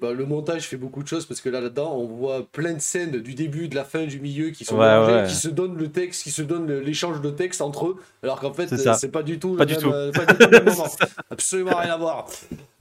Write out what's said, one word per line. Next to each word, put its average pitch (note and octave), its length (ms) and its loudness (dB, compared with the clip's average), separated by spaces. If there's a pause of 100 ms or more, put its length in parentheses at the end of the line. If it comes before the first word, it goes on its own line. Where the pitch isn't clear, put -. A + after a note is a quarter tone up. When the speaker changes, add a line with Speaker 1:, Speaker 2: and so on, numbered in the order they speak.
Speaker 1:
bah, A#2+ 140 -2
le C3 100 -4
montage D3+ 420 -4
fait C3+ 120 -10
beaucoup C3+ 240 -10
de C#3+ 60 -14
choses, E3 180 -6
parce - 160 -12
que C3 80 -4
là, B2+ 100 -2
là-dedans, C#3 340 -4
on A#2+ 120 -4
voit B2+ 460 -4
plein E3 200 -4
de D#3+ 60 -6
scènes D#3+ 420 -4
du B2 140 -12
début, D#3 340 -4
de B2+ 60 -8
la C#3 100 -4
fin, D#3+ 220 -4
du C#3 120 -8
milieu, C#3+ 320 -4
qui - 140 -12
sont A2+ 140 -2
Speaker 2:
Ouais, A2 80 8
Speaker 1:
mélangées, A2 260 8 (100)
Speaker 2:
ouais. F#2+ 60 0
Speaker 1:
qui F#2 60 -2
se F#2 140 -2
donnent F3 280 -2
le D#3 140 -4
texte, F3 320 -4
qui D3 80 -10
se C#3+ 120 -6
donnent E3 260 -4
le, C#3 120 -2
l'échange D3+ 400 -4
de C#3+ 100 -2
texte F3+ 300 -4
entre D3 280 -4
eux, F#3 80 -4 (260)
alors C3 180 -4
qu'en C#3 140 -4
fait, E3+ 140 -4
Speaker 2:
C'est C3 80 -4
Speaker 1:
euh, - 20 0
Speaker 2:
ça. - 160 4
Speaker 1:
c'est C3 160 0
pas D#3+ 140 -4
du D#3+ 140 -6
tout F#3 180 -4
Speaker 2:
Pas D#3+ 80 6
Speaker 1:
le - 20 6
Speaker 2:
du D3 80 0
Speaker 1:
même, D#3 80 -2
Speaker 2:
tout. C#3+ 100 2
Speaker 1:
euh, C#3+ 200 -4
pas E3+ 120 0
du G3+ 140 8
tout A#3+ 100 10
le - 20 -2
même A3+ 140 10
Speaker 2:
<laughs> G#3 120 4
Speaker 1:
moment. E3 120 -2
Speaker 2:
C'est - 180 -2
ça. - 40 -2 (180)
Speaker 1:
Absolument F#3 480 -2
rien E3+ 160 -2
à E3 60 -2
voir. D#3+ 280 -4 (540)